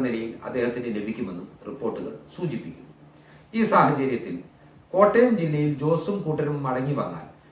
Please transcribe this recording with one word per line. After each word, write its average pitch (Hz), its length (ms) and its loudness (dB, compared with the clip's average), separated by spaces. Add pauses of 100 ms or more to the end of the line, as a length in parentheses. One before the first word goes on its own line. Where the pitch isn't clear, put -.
നിലയിൽ 113 260 -4 (140)
അദ്ദേഹത്തിന് 120 500 -2
ലഭിക്കുമെന്നും 101 500 -6 (220)
റിപ്പോർട്ടുകൾ 98 440 -6 (240)
സൂചിപ്പിക്കുന്നു. - 560 -8 (640)
ഈ 226 40 2 (120)
സാഹചര്യത്തിൽ 135 640 2 (580)
കോട്ടയം 208 480 6
ജില്ലയിൽ 151 300 2 (120)
ജോസും 170 420 0
കൂട്ടരും 151 420 -2
മടങ്ങി 131 340 -2
വന്നാൽ 87 260 -6 (260)